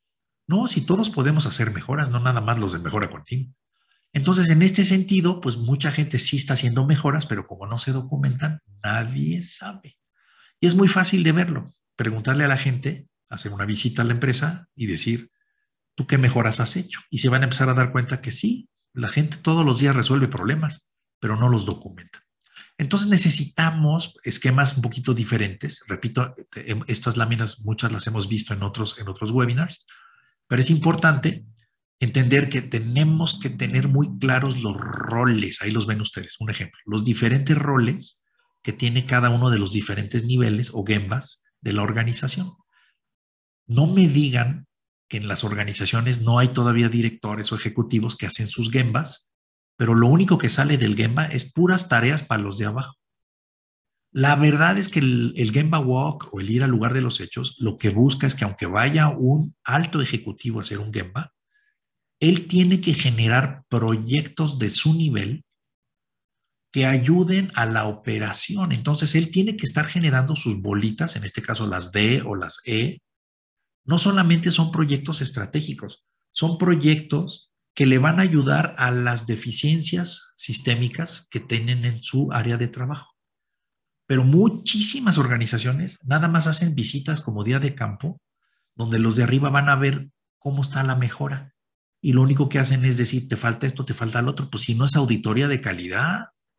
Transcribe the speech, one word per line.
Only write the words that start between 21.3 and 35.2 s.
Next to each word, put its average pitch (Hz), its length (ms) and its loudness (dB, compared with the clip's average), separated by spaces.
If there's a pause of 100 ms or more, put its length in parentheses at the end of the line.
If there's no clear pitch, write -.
no 123 140 4
los 107 160 2
documenta. - 560 -10 (560)
Entonces 196 300 0
necesitamos 160 1120 2
esquemas 131 540 2
un 127 60 0
poquito 120 300 -2
diferentes. 107 760 -4
Repito, 127 460 -4 (160)
te-, - 200 -12
em-, 104 160 -4
estas 113 320 -2
láminas 113 420 -2
muchas 107 320 -4
las - 140 -6
hemos 107 220 -4
visto 107 260 -4
en 98 80 -6
otros, 104 360 -6
en 101 100 -12
otros 107 220 -8
webinars, 123 540 -2 (640)
pero 127 160 2
es 127 80 2
importante 160 720 2 (540)
entender 131 520 2
que 131 100 -4
tenemos 151 800 0
que 131 80 -6
tener 127 400 -2
muy 135 300 0
claros 131 420 0
los 104 160 -4
roles. 113 840 -2